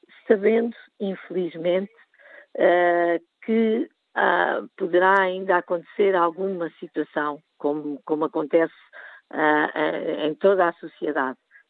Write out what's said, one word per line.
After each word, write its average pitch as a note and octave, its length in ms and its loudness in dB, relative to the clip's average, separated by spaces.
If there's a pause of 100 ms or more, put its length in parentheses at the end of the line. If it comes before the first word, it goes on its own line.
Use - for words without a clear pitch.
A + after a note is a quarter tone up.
(280)
sabendo, A3+ 480 2 (240)
infelizmente, F3+ 920 -4 (640)
eh, F3 640 2 (240)
que, A3+ 460 0 (260)
ah, F#3+ 480 0 (140)
poderá F#3 420 4
ainda F#3 380 0
acontecer F#3 580 -2
alguma E3+ 540 -2 (100)
situação, D3+ 640 -6 (160)
como, D3 480 -4
como D#3 200 -2
acontece, D#3 480 0 (580)
ah, D3+ 440 2
eh, D#3+ 520 -4
em D3+ 80 -4
toda F#3+ 320 2
a E3 60 -2
sociedade. D3 640 -6 (320)